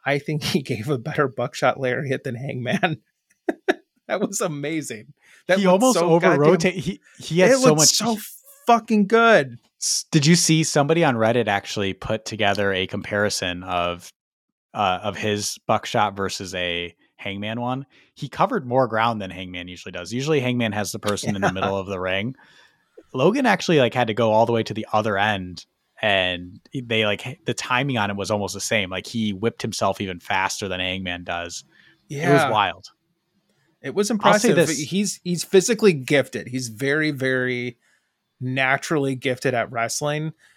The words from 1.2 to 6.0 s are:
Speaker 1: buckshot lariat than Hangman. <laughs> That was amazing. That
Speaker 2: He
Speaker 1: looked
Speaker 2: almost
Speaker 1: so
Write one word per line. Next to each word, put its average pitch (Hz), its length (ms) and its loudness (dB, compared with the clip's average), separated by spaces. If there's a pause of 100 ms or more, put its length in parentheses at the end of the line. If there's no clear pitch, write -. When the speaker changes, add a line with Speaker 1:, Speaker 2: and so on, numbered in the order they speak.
Speaker 1:
buckshot 123 500 -2
lariat 131 460 -4
than 127 100 -8
Hangman. 131 720 -4
<laughs> - 60 -20 (960)
That 190 120 -4
was 214 220 -4
amazing. 143 720 -8 (320)
That 180 120 2
Speaker 2:
He 202 60 2
Speaker 1:
looked 185 80 6 (100)
Speaker 2:
almost 247 160 4
Speaker 1:
so 170 120 2